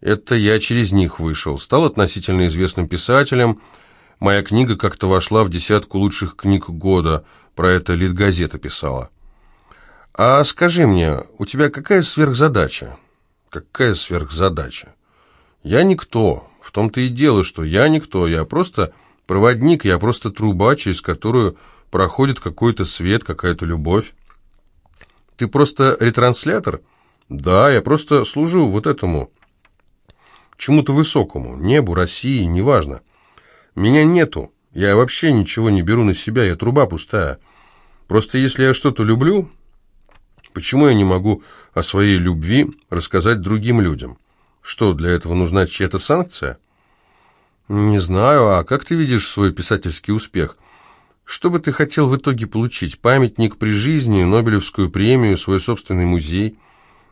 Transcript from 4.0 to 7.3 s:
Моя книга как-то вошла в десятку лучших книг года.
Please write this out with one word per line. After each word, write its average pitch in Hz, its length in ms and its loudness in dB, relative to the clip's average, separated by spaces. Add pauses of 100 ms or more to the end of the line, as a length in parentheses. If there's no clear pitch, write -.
Моя 98 220 0
книга 113 340 0
как-то 98 320 -4
вошла 95 360 2
в 95 60 -2
десятку 98 480 -2
лучших 98 380 -2
книг 98 320 0
года. 82 560 0 (300)